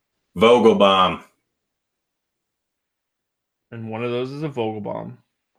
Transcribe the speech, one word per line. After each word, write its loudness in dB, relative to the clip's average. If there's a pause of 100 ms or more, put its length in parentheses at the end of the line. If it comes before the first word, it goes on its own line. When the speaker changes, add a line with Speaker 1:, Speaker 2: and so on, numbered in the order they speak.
(360)
Speaker 1:
Vogelbaum. 4 (2500)
Speaker 2:
And -14
one -8
of -6
those -6
is -14
a -8
Vogelbaum. -10 (420)